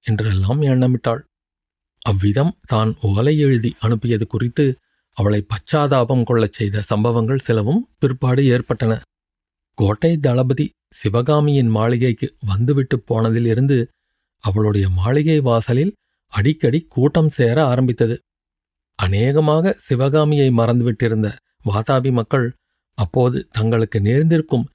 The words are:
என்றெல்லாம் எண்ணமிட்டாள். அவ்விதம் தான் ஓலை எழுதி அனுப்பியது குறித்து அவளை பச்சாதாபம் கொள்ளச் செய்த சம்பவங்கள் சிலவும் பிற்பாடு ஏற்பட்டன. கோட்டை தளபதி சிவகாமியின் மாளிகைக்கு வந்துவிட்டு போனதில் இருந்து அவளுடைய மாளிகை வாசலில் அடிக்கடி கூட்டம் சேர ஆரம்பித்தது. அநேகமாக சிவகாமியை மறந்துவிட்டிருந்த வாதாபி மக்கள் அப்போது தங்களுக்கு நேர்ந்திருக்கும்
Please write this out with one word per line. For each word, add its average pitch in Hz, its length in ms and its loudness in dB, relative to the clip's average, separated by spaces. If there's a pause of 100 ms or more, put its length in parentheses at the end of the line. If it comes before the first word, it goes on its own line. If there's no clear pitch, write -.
என்றெல்லாம் 107 600 -2
எண்ணமிட்டாள். 127 600 0 (760)
அவ்விதம் 101 680 -2
தான் 110 360 -2
ஓலை 117 360 0
எழுதி 127 400 0
அனுப்பியது 113 480 -2
குறித்து 131 500 -2 (360)
அவளை 104 340 0
பச்சாதாபம் 131 800 0
கொள்ளச் 110 280 0
செய்த 104 300 -4
சம்பவங்கள் 117 560 0
சிலவும் 123 500 -2 (100)
பிற்பாடு 131 480 0
ஏற்பட்டன. 120 560 0 (720)
கோட்டை 131 440 0
தளபதி 131 520 0 (240)
சிவகாமியின் 139 760 0
மாளிகைக்கு 117 720 0
வந்துவிட்டு 123 600 0
போனதில் 113 460 0
இருந்து 123 420 2 (500)
அவளுடைய 104 500 0
மாளிகை 139 520 0
வாசலில் 123 540 0 (320)
அடிக்கடி 147 540 0
கூட்டம் 151 500 0
சேர 131 360 2
ஆரம்பித்தது. 123 540 0 (760)
அநேகமாக 143 840 0
சிவகாமியை 139 720 0
மறந்துவிட்டிருந்த 117 880 0 (260)
வாதாபி 127 480 0
மக்கள் 123 440 -2 (380)
அப்போது 123 540 -2
தங்களுக்கு 113 520 -2
நேர்ந்திருக்கும் 139 760 0